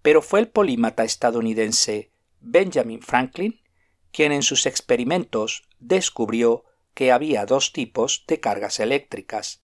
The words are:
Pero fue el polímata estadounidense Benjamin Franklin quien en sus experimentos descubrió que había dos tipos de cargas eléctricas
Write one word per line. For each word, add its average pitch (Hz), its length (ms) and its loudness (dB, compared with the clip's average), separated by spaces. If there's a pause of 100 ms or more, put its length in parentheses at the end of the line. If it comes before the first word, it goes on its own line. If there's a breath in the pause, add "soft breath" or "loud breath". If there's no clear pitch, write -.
Pero 151 220 6
fue - 160 0
el 226 120 4
polímata 120 520 0
estadounidense 110 1080 -2 (260)
Benjamin 123 640 0
Franklin 131 580 -2 (520)
quien 151 180 2
en 139 140 -2
sus - 220 0
experimentos 123 1000 -2 (160)
descubrió 117 840 0 (300)
que 131 160 2
había 127 340 2
dos 131 280 0
tipos - 560 -4
de 156 100 0
cargas 101 400 -4
eléctricas - 880 -6 (100)